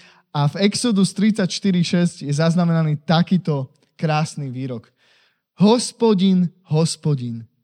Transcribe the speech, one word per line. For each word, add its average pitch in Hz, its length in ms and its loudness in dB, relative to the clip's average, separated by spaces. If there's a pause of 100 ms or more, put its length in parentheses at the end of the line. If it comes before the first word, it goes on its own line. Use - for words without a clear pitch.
(360)
a 143 160 0
v 202 160 0
Exodus 202 480 0
tridsaťštyri 196 640 0
šesť 170 480 -2
je 143 80 -4
zaznamenaný 165 720 0
takýto 160 640 0 (240)
krásny 151 560 -4
výrok. 127 400 -10 (640)
"Hospodin, 196 960 2 (160)
Hospodin, 131 800 -2 (160)